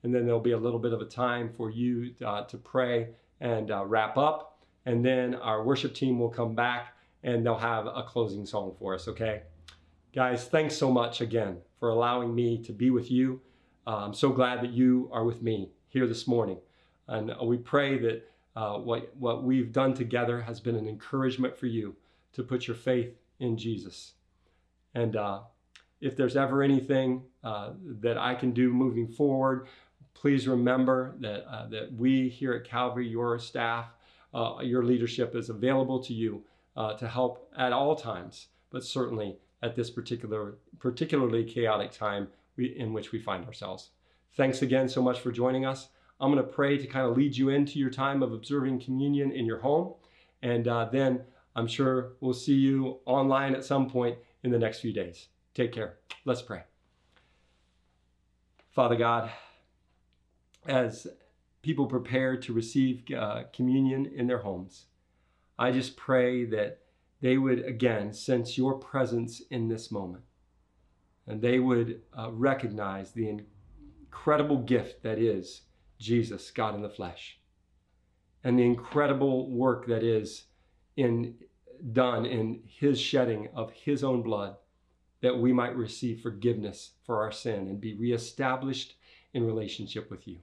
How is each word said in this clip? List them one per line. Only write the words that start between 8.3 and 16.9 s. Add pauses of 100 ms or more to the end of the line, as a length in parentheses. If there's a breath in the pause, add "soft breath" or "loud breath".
song
for
us,
okay? (720 loud breath)
Guys,
thanks
so
much
again (200)
for
allowing
me
to
be
with
you. (460 soft breath)
Uh,
I'm
so
glad
that
you
are
with
me (160)
here
this
morning. (500 soft breath)